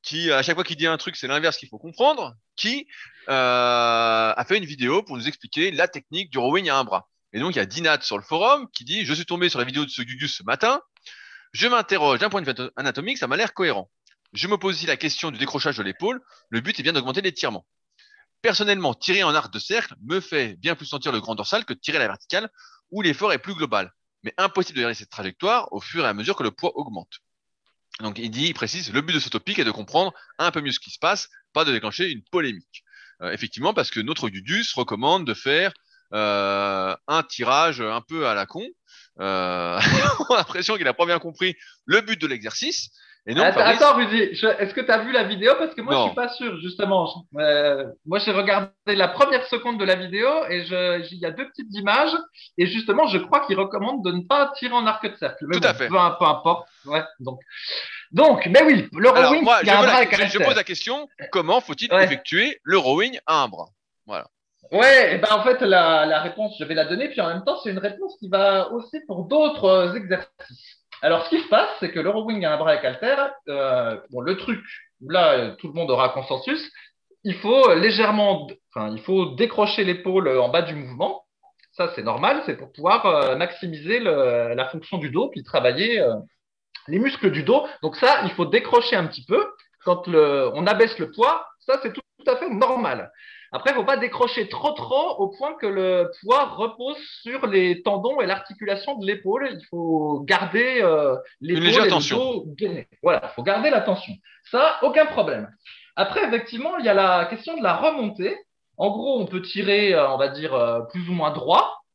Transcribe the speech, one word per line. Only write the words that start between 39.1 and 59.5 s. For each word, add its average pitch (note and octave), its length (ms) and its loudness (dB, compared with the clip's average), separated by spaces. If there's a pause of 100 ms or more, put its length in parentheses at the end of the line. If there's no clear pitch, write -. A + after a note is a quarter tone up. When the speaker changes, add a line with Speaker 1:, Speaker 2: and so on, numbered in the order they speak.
Speaker 1:
Euh, F2+ 580 -4
<laughs> - 520 0
on B3 40 6
a - 20 4
l'impression G#3+ 400 -4
qu'il E3+ 100 -2
a B2 80 2
pas E3+ 120 0
bien E3+ 120 0
compris E3+ 380 -6 (300)
le F#3+ 160 4
but G#3 180 -6
de D#3 60 -2
l'exercice. B2+ 640 -6 (380)
Et A#2 60 -4
donc, D#3+ 100 4
Speaker 2:
Attends, F#3+ 140 4
Speaker 1:
Fabrice A3+ 240 6
Speaker 2:
attends, C#4+ 140 8
Rudy, A3 400 0
je, A3 100 0
est-ce G3 260 0
que B3+ 80 -4
t'as A3+ 180 4
vu A3 120 -4
la A#3 140 2
vidéo ? G#3 340 2
Parce D#4+ 160 -4
que A#3+ 60 -12
moi, F#3 140 -2
Speaker 1:
Non. - 80 4
Speaker 2:
je G#2 80 4
suis - 40 -12
pas A#3+ 140 -2
sûr, A3 320 -8
justement. F#3 680 -2 (100)
Euh, D3 480 2 (200)
moi, F3+ 160 -2
j'ai G#3 100 -2
regardé G3 400 2 (160)
la F#3+ 220 2
première C4+ 400 2
seconde A#3 320 -4
de G3 40 0
la F#3 120 4
vidéo F#3 320 -2 (200)
et F3 160 -4
je, F3+ 380 -2
j-, F3+ 140 -14
il - 20 -16
y E3+ 80 -6
a D#3+ 60 -4
deux C4+ 160 -10
petites A3 260 -14
images. A3 380 2 (440)
Et F#3 100 2
justement, A3+ 420 2
je F#3+ 100 2
crois D4 260 2
qu'il F#3+ 140 0
recommande G3+ 460 -4
de F3 80 -2
ne F3+ 100 -2
pas C#4 340 2
tirer A#3+ 180 -6
en A#3 120 2
arc G#3+ 240 -2
de - 60 -18
cercle. - 320 -8
Mais F3 100 0
Speaker 1:
Tout - 80 2
à F#3+ 60 6
Speaker 2:
bon, - 80 -4
Speaker 1:
fait. B2 80 -2
Speaker 2:
peu, F3+ 60 -2 (260)
peu F3 40 4
importe. E3 440 2 (160)
Ouais, D3+ 180 -2 (160)
donc... C3 220 -12 (720)
donc, C4 340 6
mais B3 160 8
oui, D4 300 6
le G#3 180 6
Speaker 1:
Alors, C4 200 6
Speaker 2:
rowing, D#4 120 4
Speaker 1:
moi, A3+ 200 6